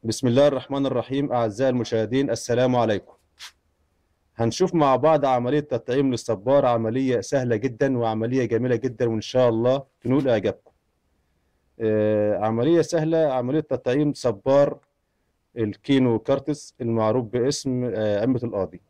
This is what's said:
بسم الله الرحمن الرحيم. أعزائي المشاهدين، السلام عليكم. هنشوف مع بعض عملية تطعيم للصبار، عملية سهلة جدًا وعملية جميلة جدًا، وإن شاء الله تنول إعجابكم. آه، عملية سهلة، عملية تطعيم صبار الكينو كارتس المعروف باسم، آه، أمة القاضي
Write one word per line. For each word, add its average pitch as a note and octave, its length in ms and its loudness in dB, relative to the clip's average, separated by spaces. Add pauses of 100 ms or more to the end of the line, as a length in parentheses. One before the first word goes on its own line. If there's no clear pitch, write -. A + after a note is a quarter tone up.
بسم A2+ 240 -4
الله C3 200 4
الرحمن C#3 380 -2
الرحيم. C3 460 -2
أعزائي A#2+ 380 0
المشاهدين، A#2+ 600 -2
السلام B2 460 0
عليكم. A2 380 -2 (1200)
هنشوف A#2 400 -2
مع C#3 200 4
بعض C#3+ 300 2
عملية B2+ 340 0
تطعيم C3+ 520 -2
للصبار، A#2+ 540 0
عملية A#2+ 560 0
سهلة B2 340 -2
جدًا B2+ 420 -2
وعملية A#2 480 -2
جميلة A#2+ 300 0
جدًا، A#2+ 340 -2
وإن A2 120 -2
شاء B2+ 280 2
الله B2 360 0 (160)
تنول C3+ 260 0
إعجابكم. G#2+ 440 -2 (1080)
آه، G#2+ 580 0
عملية A#2 440 2
سهلة، D#3+ 360 0 (160)
عملية B2+ 260 -2
تطعيم C#3 540 -2
صبار C3+ 680 0 (800)
الكينو A#2 640 0
كارتس C#3 600 -4
المعروف A2+ 440 0
باسم، B2 580 -2
آه، G#2+ 400 -2
أمة B2+ 200 0
القاضي G2 460 -6